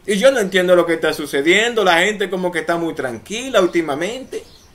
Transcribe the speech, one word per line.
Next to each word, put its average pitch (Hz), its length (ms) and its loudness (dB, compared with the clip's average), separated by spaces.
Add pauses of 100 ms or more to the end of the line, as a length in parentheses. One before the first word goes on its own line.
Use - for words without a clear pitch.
Y 208 100 -2
yo 247 160 6
no 262 80 2
entiendo 185 360 2
lo 175 80 6
que 165 120 0
está 156 180 0
sucediendo. 180 680 0
La 170 160 4
gente 196 280 0
como 180 240 -4
que 160 80 -6
está 170 160 -2
muy 165 200 -4
tranquila 190 680 -4
últimamente. 175 840 -4 (320)